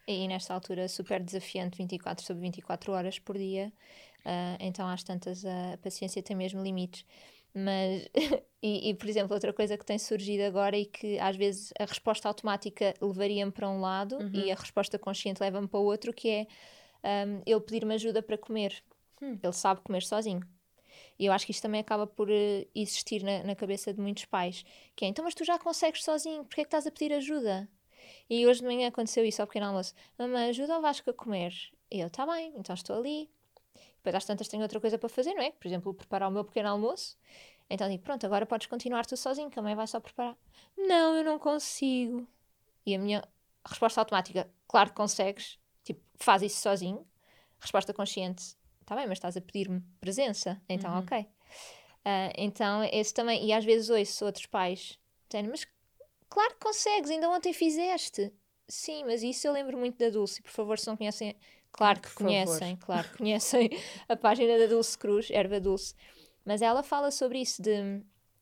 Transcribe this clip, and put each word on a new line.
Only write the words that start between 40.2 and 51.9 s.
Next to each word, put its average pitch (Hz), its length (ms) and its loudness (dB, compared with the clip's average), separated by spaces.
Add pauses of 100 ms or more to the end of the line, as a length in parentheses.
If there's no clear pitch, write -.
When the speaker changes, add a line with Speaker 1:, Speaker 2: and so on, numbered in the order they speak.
Speaker 1:
"Não, 339 400 6
eu 320 80 4
não 302 140 2
consigo." 254 880 0 (600)
E 196 80 2
a 190 40 0
minha 202 240 0 (440)
resposta 226 340 2
automática, 185 500 0 (160)
"Claro 208 240 8
que - 60 -14
consegues, 202 640 -2 (260)
tipo, - 160 -10 (160)
faz 196 260 6
isso 202 200 -2
sozinho." 196 440 0 (540)
Resposta - 320 0
consciente, 185 640 -6 (340)
"Tá 208 60 -2
bem, 269 100 -2
mas 185 120 -2
estás 180 180 -4
a 180 40 -4
pedir-me 185 400 -4 (200)
presença, 202 680 -2
então 185 240 -4
Speaker 2:
Uhum. 180 60 0
Speaker 1:
ok." 208 260 -2 (800)